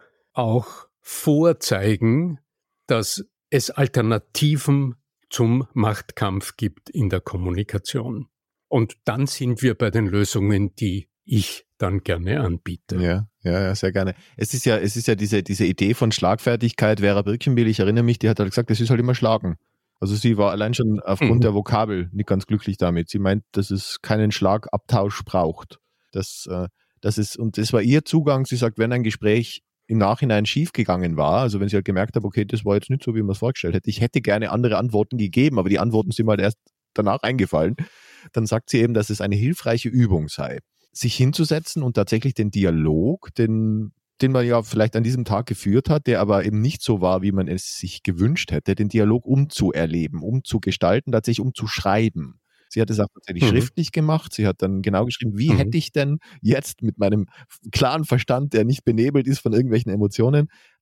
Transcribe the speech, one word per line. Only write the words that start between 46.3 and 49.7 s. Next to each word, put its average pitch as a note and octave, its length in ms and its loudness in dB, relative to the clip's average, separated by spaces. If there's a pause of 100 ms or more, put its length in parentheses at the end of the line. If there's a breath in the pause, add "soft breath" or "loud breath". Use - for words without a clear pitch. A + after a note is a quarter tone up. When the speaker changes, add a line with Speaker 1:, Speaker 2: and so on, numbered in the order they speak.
Speaker 2:
eben G#2 160 0
nicht C3 220 -2
so G#2+ 180 0
war, F#2 220 2
wie G2 100 2
man F#2+ 160 0
es - 300 -6
sich - 240 -12
gewünscht G2+ 500 0
hätte, E2 220 0
den G#2 160 -2
Dialog A2 340 2
umzuerleben, E2+ 960 0